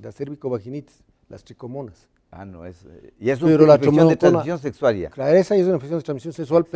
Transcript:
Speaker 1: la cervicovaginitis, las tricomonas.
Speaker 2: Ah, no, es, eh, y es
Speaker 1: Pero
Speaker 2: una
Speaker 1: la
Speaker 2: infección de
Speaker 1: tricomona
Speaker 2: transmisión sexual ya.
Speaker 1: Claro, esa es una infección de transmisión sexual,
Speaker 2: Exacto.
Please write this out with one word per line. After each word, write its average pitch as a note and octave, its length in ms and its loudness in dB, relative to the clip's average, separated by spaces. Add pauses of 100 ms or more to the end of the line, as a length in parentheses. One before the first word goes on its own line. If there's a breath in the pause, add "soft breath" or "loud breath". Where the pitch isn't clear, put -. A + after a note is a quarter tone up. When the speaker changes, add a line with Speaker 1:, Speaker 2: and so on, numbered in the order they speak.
Speaker 1:
la A2 100 -16
cervicovaginitis, C3+ 920 -10 (260)
las G#2 140 -20
tricomonas. B2 640 -18 (220)
Speaker 2:
Ah, F2 140 -20
no, F2+ 220 -18
es, F2+ 200 -20
eh, - 340 -20
y A2 100 -4
es C3 100 -2
Speaker 1:
Pero D#3 240 4
Speaker 2:
una D#3 40 8
Speaker 1:
la D3+ 80 8
Speaker 2:
infección D3 340 4
de D#3+ 60 2
Speaker 1:
tricomona - 20 -2
Speaker 2:
transmisión E3+ 420 0
sexual C3 380 -2
ya. E2 140 -8
Speaker 1:
Claro, D3 260 0
esa F#3+ 180 0
es F#3+ 100 2
una F#3 100 0
infección D3 240 -6
de C#3 40 -10
transmisión D3 300 -10
sexual, D#3+ 280 0
Speaker 2:
Exacto. E3 140 -12